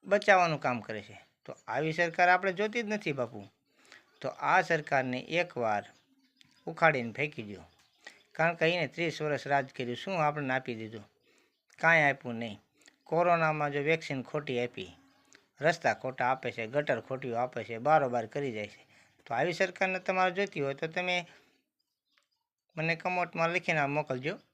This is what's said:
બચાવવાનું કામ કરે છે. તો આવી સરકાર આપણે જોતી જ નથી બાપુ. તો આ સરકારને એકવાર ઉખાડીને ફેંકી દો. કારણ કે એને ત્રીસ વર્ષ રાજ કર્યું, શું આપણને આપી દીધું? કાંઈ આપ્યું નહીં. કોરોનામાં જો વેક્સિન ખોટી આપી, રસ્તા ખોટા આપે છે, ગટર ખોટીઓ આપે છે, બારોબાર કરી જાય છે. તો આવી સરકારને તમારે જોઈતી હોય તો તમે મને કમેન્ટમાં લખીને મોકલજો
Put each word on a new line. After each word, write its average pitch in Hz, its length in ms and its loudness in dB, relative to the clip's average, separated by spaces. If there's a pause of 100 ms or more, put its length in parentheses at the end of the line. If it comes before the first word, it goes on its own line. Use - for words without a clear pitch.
બચાવવાનું 185 560 4
કામ 123 200 0
કરે 107 220 -8
છે. - 240 -20 (200)
તો - 100 -14 (120)
આવી 151 260 -2
સરકાર 175 360 2
આપણે 185 240 4
જોતી 214 300 -2
જ - 20 -4
નથી 208 260 -4
બાપુ. 120 360 -6 (720)
તો 135 80 -4
આ 156 320 2
સરકારને 143 580 0
એકવાર 123 680 -2 (800)
ઉખાડીને 151 460 0
ફેંકી 135 320 -6
દો. 101 180 -12 (680)
કારણ 165 220 0
કે 165 120 0
એને 170 220 2
ત્રીસ 160 340 -4
વર્ષ 147 260 -2
રાજ 139 260 2
કર્યું, 123 220 -4
શું 180 300 -2
આપણને 147 280 0
આપી 131 220 -4
દીધું? 110 340 -12 (680)
કાંઈ 165 220 6
આપ્યું 135 340 2
નહીં. 113 240 -8 (440)
કોરોનામાં 160 680 2
જો 143 80 -2
વેક્સિન 147 440 0
ખોટી 135 400 -2
આપી, 98 280 -8 (720)
રસ્તા 147 320 2
ખોટા 131 380 -2
આપે 131 200 -2
છે, 110 160 -6
ગટર 135 340 0
ખોટીઓ 131 340 -6
આપે 120 280 -2
છે, 113 140 -8
બારોબાર 123 480 4
કરી 139 260 -4
જાય 107 160 -6
છે. - 200 -20 (380)
તો - 80 -6
આવી 160 200 0
સરકારને 185 460 0
તમારે 185 320 2
જોઈતી 190 300 -4
હોય 139 120 -2
તો 151 140 -6
તમે 180 400 -2 (1500)
મને 160 180 0
કમેન્ટમાં 170 540 0
લખીને 170 360 0
મોકલજો 143 540 -2 (140)